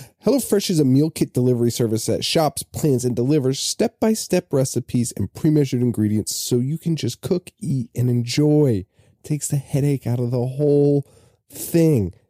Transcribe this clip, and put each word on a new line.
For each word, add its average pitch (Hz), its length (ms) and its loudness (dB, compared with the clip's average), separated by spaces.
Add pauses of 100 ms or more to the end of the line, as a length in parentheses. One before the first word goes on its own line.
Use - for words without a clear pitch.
(260)
HelloFresh 220 440 0
is 165 120 2
a 147 40 4
meal 135 240 4
kit - 240 -4
delivery 123 380 2
service 110 360 -2
that 95 180 -2
shops, 156 360 0
plans, 127 440 -2
and 123 100 -2
delivers 131 460 0
step-by-step - 920 -2
recipes 127 640 -2
and - 180 -6
pre-measured 147 480 2
ingredients 107 540 0
so - 220 -2
you 135 200 -2
can 165 200 -4
just - 240 -6
cook, - 360 -4
eat, 135 380 -4
and 123 140 0
enjoy. 123 760 2 (380)
Takes 151 240 -6
the - 100 -4
headache 139 480 -2
out 120 140 -2
of 123 120 -2
the 123 140 -2
whole 143 640 2 (420)
thing. 151 640 2 (160)